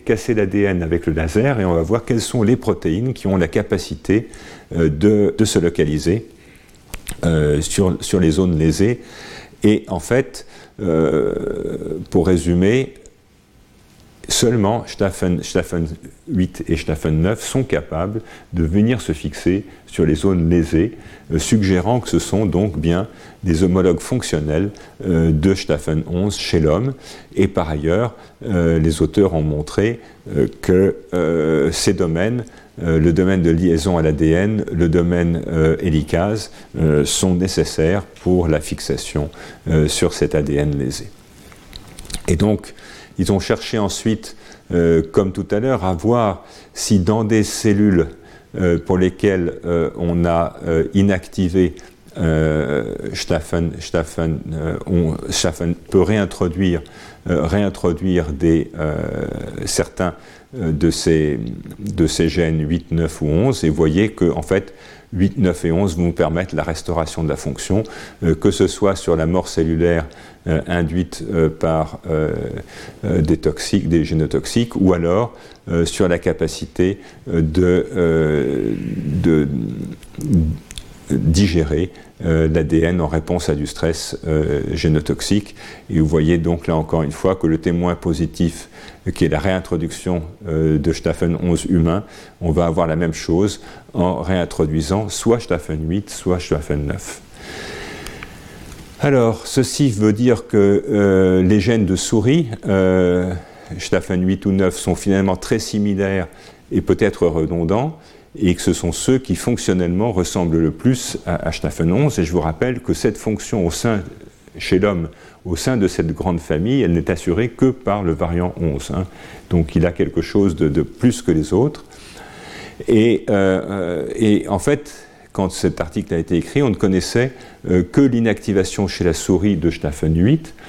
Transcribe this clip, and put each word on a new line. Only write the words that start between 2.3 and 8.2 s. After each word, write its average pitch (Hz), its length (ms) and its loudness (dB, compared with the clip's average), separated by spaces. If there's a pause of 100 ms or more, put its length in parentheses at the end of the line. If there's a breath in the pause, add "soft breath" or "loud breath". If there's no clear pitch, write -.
les 117 140 4
protéines 110 560 -2
qui - 140 -8
ont 95 100 2
la 85 120 2
capacité, 104 800 -2 (460 loud breath)
euh, 82 140 4
de, 101 480 4
de 110 80 2
se 101 140 0
localiser, 80 680 0 (960 loud breath)
euh, 76 360 2
sur, 92 400 0
sur - 180 0
les 82 140 4